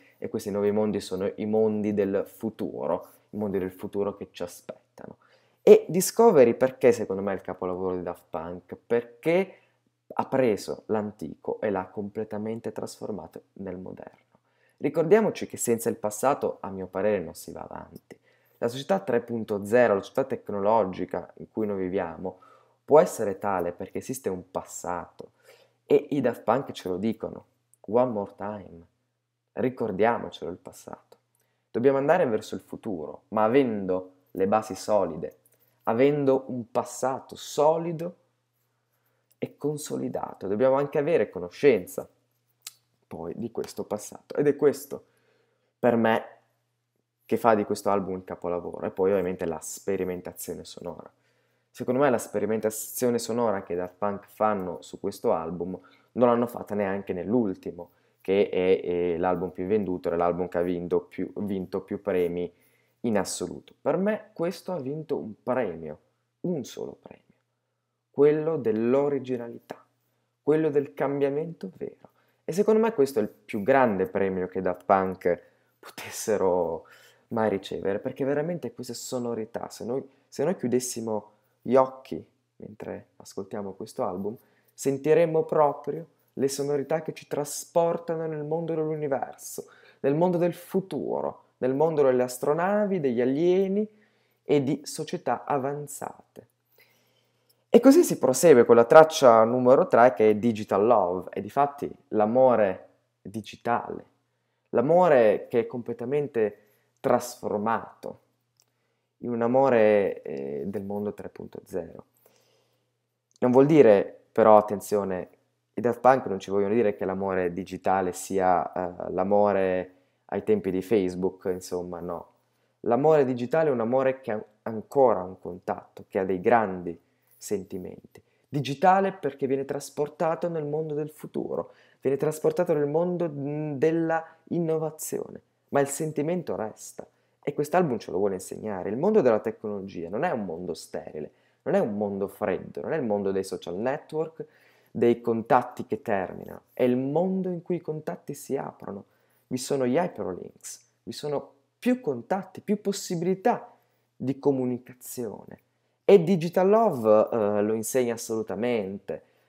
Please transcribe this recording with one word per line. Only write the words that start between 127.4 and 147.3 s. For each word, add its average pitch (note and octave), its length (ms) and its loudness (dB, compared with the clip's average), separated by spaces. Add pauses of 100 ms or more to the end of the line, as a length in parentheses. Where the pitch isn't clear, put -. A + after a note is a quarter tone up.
sentimenti. F#2 800 -10 (280)
Digitale F#3 640 2
perché C#3+ 340 -6
viene C3+ 180 -2
trasportato D#3+ 840 -4
nel D#3+ 160 -4
mondo D3+ 300 -4
del - 140 -4
futuro, - 640 -8 (260)
viene C3+ 160 0
trasportato D#3+ 580 0
nel D3 140 0
mondo, E3+ 400 0
mm, D3 460 -6
della D#3+ 520 0 (220)
innovazione, D#3+ 920 -4 (280)
ma C#3 100 0
il C#3 80 4
sentimento D#3 680 -4
resta. - 500 -10 (340)
E C#3+ 140 -6
quest'album D3 460 0
ce - 100 -14
lo E2+ 80 -2
vuole G2 160 2
insegnare. F#2+ 540 -8
Il G#2+ 80 -4
mondo G3+ 240 2
della A#2 180 4
tecnologia G2 680 -6
non A2+ 160 -4
è F3+ 80 -2
un G#2+ 140 -4
mondo E2+ 280 -8
sterile, - 560 -12 (320)
non E3 140 -2
è - 20 4
un A#2 180 -2
mondo G2+ 300 -4
freddo, - 540 -6
non A#2+ 120 -6
è E3 40 -2
il C#3+ 80 -4
mondo G2+ 260 -2
dei F#2+ 140 -2
social F2+ 320 -8
network, D#3 680 -6 (460)
dei A#2+ 300 2
contatti A#2 640 0
che - 160 -6
terminano. G1+ 600 -6 (100)
È - 100 -2
il B2 140 4
mondo F3+ 540 -2